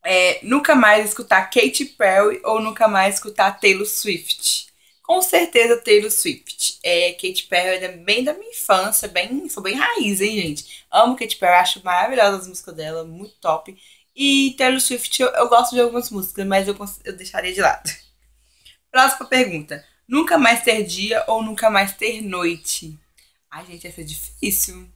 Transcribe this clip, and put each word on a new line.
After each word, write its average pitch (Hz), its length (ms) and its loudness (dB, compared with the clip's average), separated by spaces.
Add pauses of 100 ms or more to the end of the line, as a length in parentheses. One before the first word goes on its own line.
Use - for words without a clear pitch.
É, 180 420 2
nunca 285 320 2
mais 214 340 6
escutar - 400 0
Katy - 340 0
Perry 202 580 2
ou 220 200 -2
nunca 220 260 0
mais 196 280 2
escutar 202 440 -2
Taylor 196 260 2
Swift? - 800 -4 (380)
Com 370 180 2
certeza 240 560 2
Taylor 214 320 4
Swift. - 760 -6
É, 175 300 0
Katy 185 300 -6
Perry 185 420 -2
é 180 40 -8
bem 190 340 -2
da 302 100 -2
minha 415 160 -12
infância, 202 580 0
bem, 233 420 -4
sou - 120 -10
bem 196 140 -4
raiz, 269 440 -2
hein, 214 160 0
gente? 160 560 -6
Amo 233 240 4
Katy 226 200 -6
Perry, 180 180 2
acho 180 300 2
maravilhosas 196 580 2
as 185 60 -16
músicas 185 280 -16
dela, 160 280 -10
muito 175 320 -18
top. 170 420 -4 (380)
E 277 420 0
Taylor 262 240 2
Swift, - 400 -4
eu, 254 60 2
eu 240 200 2
gosto 240 280 4
de 247 60 4
algumas 240 280 -2
músicas, 196 380 -8
mas 196 200 2
eu 202 60 -4
cons-, 202 320 -12
eu 190 100 -12
deixaria 185 380 -8
de 196 80 -4
lado. - 260 0 (1040)
Próxima 262 360 2
pergunta. 190 580 -2 (220)
Nunca 320 320 2
mais 233 240 4
ter 220 200 2
dia 196 440 -4
ou 220 160 0
nunca 220 260 0
mais 202 240 2
ter 214 280 -6
noite? 170 760 -6 (540)
Ai, 156 160 -18
gente, 170 180 -20
essa 170 160 -16
é - 20 -14
difícil. - 920 -6